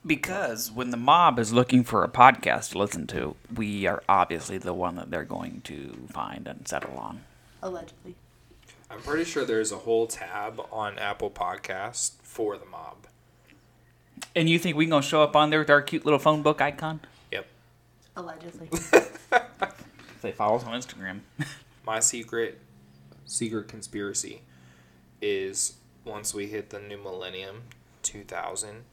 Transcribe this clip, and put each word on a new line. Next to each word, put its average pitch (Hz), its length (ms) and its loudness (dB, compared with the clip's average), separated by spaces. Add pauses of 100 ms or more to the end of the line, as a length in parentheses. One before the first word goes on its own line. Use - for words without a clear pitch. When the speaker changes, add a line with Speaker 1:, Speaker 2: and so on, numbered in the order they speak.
Speaker 1:
Because 147 640 -4
when 123 200 -4
the 120 60 -4
mob 147 420 6
is 110 140 0
looking 127 300 6
for 104 200 2
a - 60 2
podcast 123 600 8
to 87 60 -6
listen 98 300 -2
to, 76 280 -4 (180)
we 104 340 -2
are - 200 0
obviously 90 500 2
the 90 160 -4
one 90 220 -2
that 85 140 -12
they're 85 140 -4
going - 380 -10
to 67 500 -14
find - 360 -10
and 64 200 -14
settle 67 300 -6
on. 60 240 -10 (420)
Speaker 2:
Allegedly. 180 520 -14 (760)
Speaker 3:
I'm 113 120 -16
pretty 156 240 -2
sure 151 200 -2
there's 110 260 0
a 95 80 -8
whole 113 280 2
tab 104 540 -8 (100)
on 107 280 -4
Apple 101 320 -4
Podcasts 95 800 -6 (120)
for 104 340 -4
the - 80 -18
mob. 80 420 -16 (1300)
Speaker 1:
And 165 140 4
you 165 100 6
think 165 180 -2
we 160 80 4
gonna 156 160 4
show 151 220 4
up 147 120 2
on 151 140 8
there 156 100 4
with 151 100 0
our 147 120 8
cute 156 240 -4
little 147 140 4
phone 151 220 4
book 151 200 2
icon? 156 400 -2 (300)
Speaker 3:
Yep. 98 160 -8 (680)
Speaker 2:
Allegedly. 165 600 -14
Speaker 3:
<laughs> - 40 -4 (1400)
Speaker 1:
They 101 80 -4
follow 107 260 2
us 110 80 -4
on 113 80 -8
Instagram. 98 460 -10 (180)
<laughs> - 480 -14
Speaker 3:
My 110 140 -2
secret, 117 600 -2 (680)
secret 110 420 -4
conspiracy 104 760 -8 (800)
is 98 540 -2 (280)
once 104 300 -10
we 101 140 -6
hit 104 240 -8
the 104 80 -12
new 101 180 -14
millennium, 95 640 -12 (400)
two 101 220 -10
thousand 98 680 -10